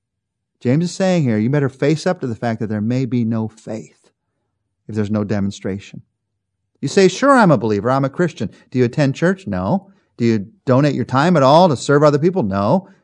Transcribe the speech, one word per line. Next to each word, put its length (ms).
James 240
is 80
saying 300
here, 160
you 120
better 180
face 380
up 140
to 60
the 80
fact 260
that 60
there 140
may 260
be 180
no 240
faith 640
if 80
there's 160
no 140
demonstration. 800
You 80
say, 200
"Sure, 240
I'm 180
a 80
believer. 320
I'm 140
a 60
Christian." 400
Do 80
you 60
attend 300
church? 320
No. 440
Do 80
you 280
donate 300
your 100
time 320
at 60
all 260
to 80
serve 260
other 160
people? 240
No. 460